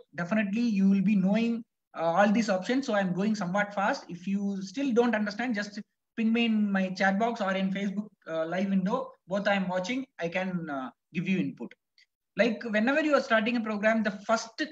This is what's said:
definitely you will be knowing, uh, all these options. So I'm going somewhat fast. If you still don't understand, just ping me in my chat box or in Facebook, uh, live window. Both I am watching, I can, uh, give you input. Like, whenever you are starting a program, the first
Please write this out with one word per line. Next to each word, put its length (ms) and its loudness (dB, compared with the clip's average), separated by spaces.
definitely 480 0
you 260 4
will 140 4
be 120 4
knowing, 480 2
uh, 80 -2
all 280 4
these 160 2
options. 380 0
So 80 0
I'm 180 2
going 220 0
somewhat 400 -2
fast. 340 -2
If 180 -14
you 360 -4
still 300 -4
don't 220 4
understand, 400 -4
just 240 -6
ping 160 0
me 140 2
in 260 2
my 160 2
chat 300 0
box 220 0
or 120 0
in 180 -2
Facebook, 380 -4
uh, 200 -4
live 240 -2
window. 420 0
Both 180 -2
I 80 4
am 140 0
watching, 380 -4
I 100 -2
can, 420 -4
uh, 200 -6
give 160 -4
you 100 2
input. 340 -4
Like, 280 2
whenever 360 2
you 140 2
are 60 6
starting 360 2
a 40 -2
program, 420 0
the 80 -2
first 500 -4